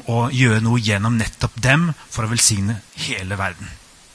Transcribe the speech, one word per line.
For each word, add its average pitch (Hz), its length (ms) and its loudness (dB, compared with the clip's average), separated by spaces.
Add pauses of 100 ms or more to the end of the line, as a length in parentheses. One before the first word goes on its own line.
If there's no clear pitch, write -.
å 117 240 2
gjøre 117 320 4
noe 117 160 2
gjennom 107 340 0
nettopp 113 460 -4
dem 151 300 2 (180)
for 113 160 -4
å 107 80 -2
velsigne 104 460 0 (260)
hele 98 320 -6
verden. 92 320 -6 (460)